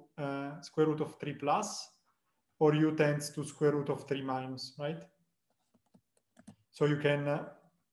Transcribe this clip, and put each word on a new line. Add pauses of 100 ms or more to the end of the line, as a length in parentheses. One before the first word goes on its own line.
(160)
uh,
square
root
of
three
plus, (680)
or
u
tends
to
square
root
of
three
minus,
right? (1700)
So
you
can,
uh, (480)